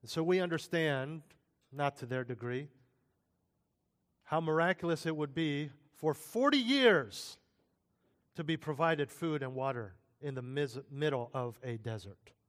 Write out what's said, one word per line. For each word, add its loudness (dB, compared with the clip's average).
And -16
so -2
we 4
understand, 0
not 0
to -8
their -2
degree, -6
how 0
miraculous 2
it -2
would -4
be -2
for 0
forty 2
years 4
to -8
be 0
provided 0
food -4
and -6
water -4
in -6
the -6
mis-, -4
middle 0
of -4
a -6
desert. -10